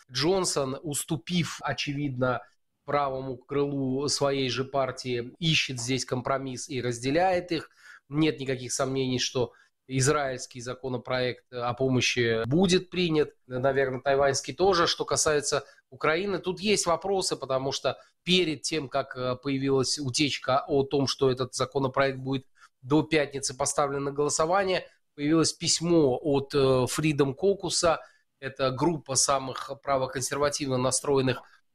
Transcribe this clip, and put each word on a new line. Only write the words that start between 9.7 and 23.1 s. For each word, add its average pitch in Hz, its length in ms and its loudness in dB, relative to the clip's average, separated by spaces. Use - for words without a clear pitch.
израильский 131 760 -2
законопроект 127 880 -4
о 120 220 -4
помощи 120 720 2
будет 175 440 2
принят, 156 440 0
наверное, 131 520 0
тайваньский 139 540 2
тоже. 170 340 4
Что - 160 -2
касается 143 640 0
Украины, 165 500 -2
тут 175 220 -6
есть 202 240 0
вопросы, 175 500 0
потому 131 380 -4
что - 240 -2
перед 175 380 2
тем, 151 260 -4
как, 135 300 -4
э, 127 180 -2
появилась 135 640 0
утечка 135 680 0
о 139 160 2
том, 139 240 0
что 135 220 2
этот 127 240 -2
законопроект 135 640 0
будет 131 280 -4
до 143 220 2
пятницы 139 540 -2